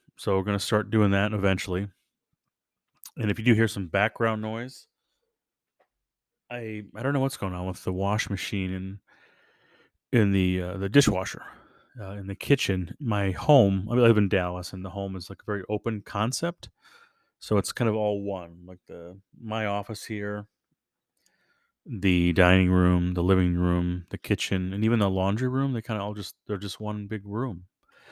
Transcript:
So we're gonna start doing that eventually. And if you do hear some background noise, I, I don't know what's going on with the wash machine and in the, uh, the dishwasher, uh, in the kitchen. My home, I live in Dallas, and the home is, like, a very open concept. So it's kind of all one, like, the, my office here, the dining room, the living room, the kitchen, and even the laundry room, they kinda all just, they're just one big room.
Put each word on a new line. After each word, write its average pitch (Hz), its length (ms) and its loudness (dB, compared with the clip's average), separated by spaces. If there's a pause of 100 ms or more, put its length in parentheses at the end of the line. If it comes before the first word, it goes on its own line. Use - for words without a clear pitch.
(160)
So 98 220 0
we're 95 60 -2
gonna 101 140 0
start 104 320 0
doing 107 220 4
that 101 200 2
eventually. 98 560 -2 (1300)
And 110 140 -2
if 95 80 -2
you 110 60 -8
do 120 100 8
hear 110 140 4
some 98 180 -6
background 110 560 0
noise, 113 460 -10 (1600)
I, 110 340 -10 (100)
I 107 80 -8
don't 139 100 0
know 139 80 2
what's 135 160 0
going 92 180 -4
on 90 120 -4
with 92 180 -6
the 95 80 0
wash 98 380 0
machine 98 420 -4
and 95 260 -8 (1120)
in 104 200 4
the, 92 300 2
uh, 90 140 -6
the 98 120 -4
dishwasher, 101 540 2 (580)
uh, 98 120 -10
in 101 160 -10
the 98 60 -6
kitchen. - 680 0
My 101 320 0
home, 101 580 4
I 117 40 -2
live 117 240 6
in 101 100 4
Dallas, 90 440 -2
and 92 120 -10
the 92 60 -8
home 98 260 -6
is, 90 120 -12
like, - 140 -16
a - 40 -14
very 101 220 -4
open 107 340 -4
concept. 131 680 -4 (720)
So 104 180 0
it's - 140 -2
kind 117 160 0
of 107 80 0
all 104 260 -2
one, 87 440 -8
like, 92 200 -16
the, 90 320 -16 (220)
my 110 260 -4
office 101 380 -6
here, 104 420 -6 (1400)
the 90 460 2
dining 90 380 6
room, 90 440 4
the 87 80 -2
living 90 340 4
room, 87 540 0
the - 80 -10
kitchen, 92 540 -2
and 104 120 -2
even 113 160 2
the 98 100 2
laundry 98 380 0
room, 135 240 -2
they 113 100 -6
kinda 107 200 -6
all 104 120 -6
just, 101 220 -12 (100)
they're 104 120 -4
just 98 220 -10
one 104 260 -6
big 104 200 -8
room. 101 380 -6 (480)